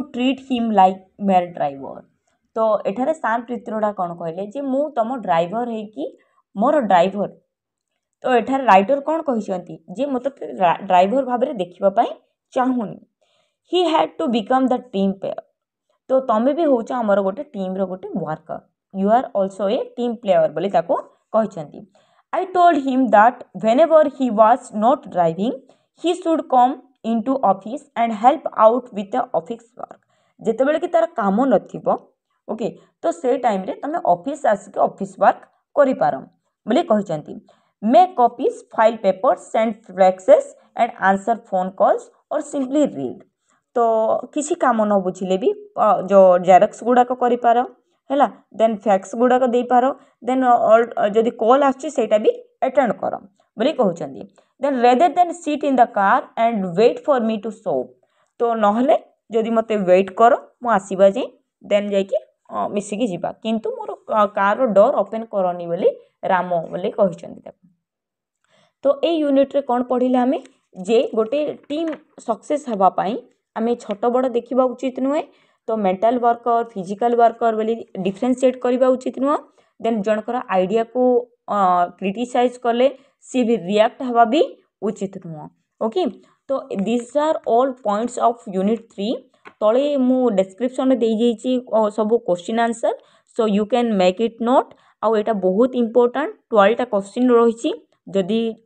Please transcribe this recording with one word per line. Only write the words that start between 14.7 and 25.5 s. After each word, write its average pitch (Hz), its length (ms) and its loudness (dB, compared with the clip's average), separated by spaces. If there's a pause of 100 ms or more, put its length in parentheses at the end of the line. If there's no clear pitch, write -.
team 196 180 0
player। - 300 -10 (680)
ତ 262 100 2
ତମେ 247 340 0
ବି 339 100 -2
ହେଉଛ 262 280 0
ଆମର 214 300 0
ଗୋଟେ 196 220 -4
ଟିମ୍ର 190 420 -8
ଗୋଟେ 190 240 -10
ୱାର୍କର। 160 500 -8 (340)
You 196 160 -2
are 240 220 2
also 196 360 -4
a 233 140 -2 (140)
team 240 220 -4
player 170 340 2
ବୋଲି 165 180 -4
ତାକୁ 190 300 0 (340)
କହିଛନ୍ତି। 196 480 -4 (520)
I 349 120 -2
told 349 380 4
him 262 260 0
that 214 380 2 (180)
whenever 311 440 4
he 262 220 -4
was 220 420 2
not 220 360 0
driving, 175 440 -2 (500)